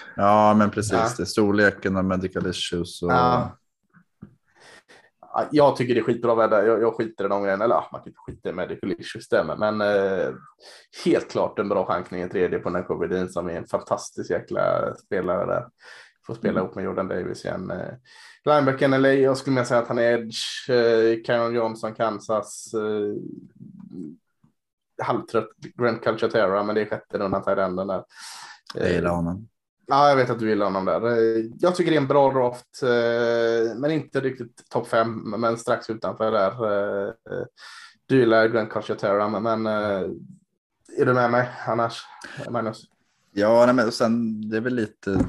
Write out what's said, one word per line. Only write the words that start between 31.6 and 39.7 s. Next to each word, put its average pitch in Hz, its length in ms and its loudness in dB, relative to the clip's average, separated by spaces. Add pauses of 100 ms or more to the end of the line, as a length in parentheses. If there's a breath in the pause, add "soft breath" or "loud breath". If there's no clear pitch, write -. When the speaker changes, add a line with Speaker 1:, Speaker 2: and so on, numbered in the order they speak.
Speaker 2:
jag 180 160 2
tycker 165 140 2
det 160 60 4
är 143 40 6
en 135 80 0
bra 139 240 4
draft, 123 500 -2
eh, 117 960 2
men 143 120 -2
inte 139 300 -2
riktigt 131 500 -8
topp 120 180 -4
fem, 113 420 0 (100)
men 117 160 0
strax 117 340 -4
utanför 110 420 -4
där. 98 180 2 (580)
Eh, 101 40 -8 (920 loud breath)
du 131 120 4
gillar 113 300 6
Grant 110 220 0
Calcaterra, 104 580 -2
men, 104 140 -4
men, 110 240 -2
eh, 104 440 -2 (880)